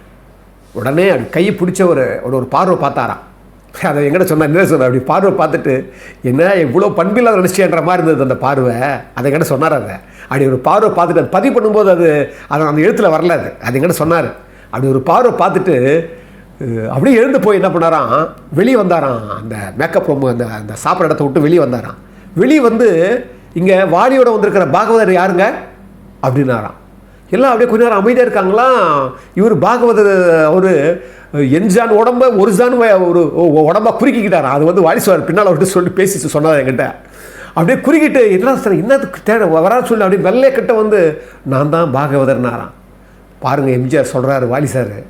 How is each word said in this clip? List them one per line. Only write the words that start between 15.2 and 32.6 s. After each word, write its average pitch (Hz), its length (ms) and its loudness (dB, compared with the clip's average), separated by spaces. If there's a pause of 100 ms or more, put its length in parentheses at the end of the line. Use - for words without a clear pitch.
பார்த்துட்டு, 165 580 0 (580)
அஹ், 113 240 -6
அப்படியே 214 300 2
எழுந்து 269 220 2
போய் 196 220 2
என்ன 175 180 0
பண்ணாராம், 156 500 0 (240)
வெளியே 233 240 2
வந்தாராம் 160 420 0 (220)
அந்த 110 140 -12 (220)
மேக்கப் 165 300 -2
ரூம், 139 160 -2
அந்த, 120 220 -2
அந்த 107 280 -12 (100)
சாப்பிட்ற 180 200 -2
இடத்த 156 200 -2
விட்டு 143 180 -2
வெளியே 160 220 2
வந்தாராம். 123 320 -6 (380)
வெளியே 262 260 2
வந்து, 226 680 0 (280)
"இங்க 185 380 2
வாலியோட 240 480 2
வந்திருக்கிற 196 260 0
பாகவதர் 202 440 2
யாருங்க?" 185 360 0 (800)
அப்படின்னாராம். 127 540 -2 (540)
எல்லாம் 254 200 2
அப்படியே 233 260 0
கொஞ்ச 233 80 4
நேரம் 220 140 0
அமைதியா 240 260 2
இருக்காங்களாம். 190 840 0 (220)
இவர் 196 260 2
பாகவதர், 196 840 2
அவரு 175 600 0 (300)
என்ஜான் 190 680 2
உடம்ப 247 360 2
ஒரு 196 140 2
ஜான் 247 300 2